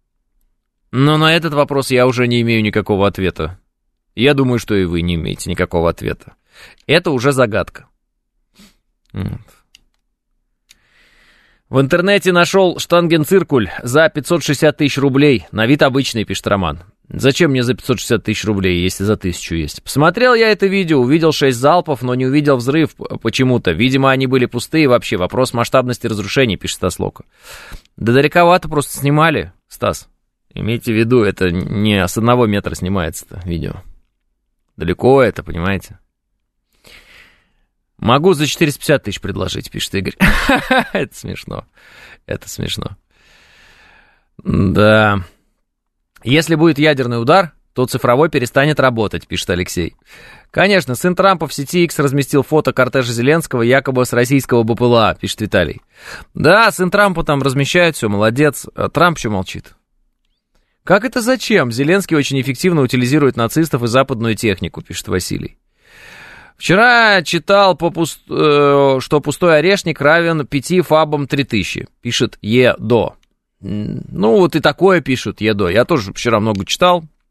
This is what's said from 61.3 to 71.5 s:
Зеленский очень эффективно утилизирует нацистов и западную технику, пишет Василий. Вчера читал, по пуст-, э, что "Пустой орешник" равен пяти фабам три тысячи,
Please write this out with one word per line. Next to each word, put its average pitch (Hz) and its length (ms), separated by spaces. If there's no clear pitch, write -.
Зеленский 160 460
очень 139 240
эффективно 139 400
утилизирует 127 560
нацистов 123 480
и - 20
западную 117 480
технику, 95 480
пишет - 240
Василий. - 500
Вчера 214 680
читал, 190 540
по 165 140
пуст-, 160 380
э, 143 720
что 147 200
"Пустой 156 380
орешник" 170 420
равен 165 460
пяти 165 340
фабам 151 460
три 139 180
тысячи, - 440